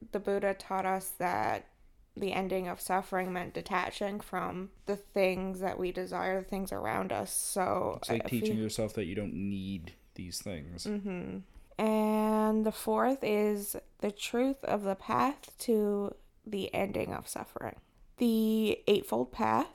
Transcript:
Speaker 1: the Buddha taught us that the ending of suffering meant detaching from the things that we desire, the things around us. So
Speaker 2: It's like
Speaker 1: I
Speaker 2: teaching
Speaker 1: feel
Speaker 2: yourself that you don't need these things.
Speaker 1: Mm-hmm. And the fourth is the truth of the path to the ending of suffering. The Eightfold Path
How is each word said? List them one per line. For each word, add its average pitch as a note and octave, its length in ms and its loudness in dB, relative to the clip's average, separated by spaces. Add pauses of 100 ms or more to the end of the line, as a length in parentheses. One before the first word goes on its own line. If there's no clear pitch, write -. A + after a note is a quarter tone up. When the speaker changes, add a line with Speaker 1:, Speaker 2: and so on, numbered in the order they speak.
(120)
Speaker 1:
the G#3 80 0
Buddha G3+ 340 0
taught F#3+ 320 -4
us F#3+ 320 0
that F3 480 0 (540)
the F#3+ 120 0
ending F#3 360 0
of F3+ 120 -6
suffering F#3 520 0
meant F3+ 220 -6
detaching G3 640 -2
from F#3 500 -6 (160)
the G3+ 100 -2
things F#3 640 0
that F#3 180 -2
we F3+ 120 0
desire, F#3 500 -2
the F#3+ 80 -10
things F#3+ 240 -4
around - 400 -2
us. F#3+ 200 -4
So - 640 0
Speaker 2:
It's - 120 -6
like - 140 0
Speaker 1:
I - 40 -4
Speaker 2:
teaching A2 260 0
Speaker 1:
feel A2 80 0
Speaker 2:
yourself A2 320 -2
that G#2 120 -2
you F2+ 80 -4
don't G2+ 200 -4
need F#2+ 600 -4 (200)
these F2+ 260 -8
things. E2+ 460 -8
Speaker 1:
Mm-hmm. G3 520 -4 (440)
And G#3+ 840 4
the G#3+ 60 2
fourth A3+ 500 2
is G#3 520 2 (260)
the G#3 120 2
truth C4 520 0
of G#3 180 2
the G3 120 2
path A#3+ 680 0
to G#3 540 2 (320)
the G#3 280 -4
ending G3 400 0
of - 120 -8
suffering. - 500 -8 (420)
The A3 680 4
Eightfold A3 460 2
Path A3 420 2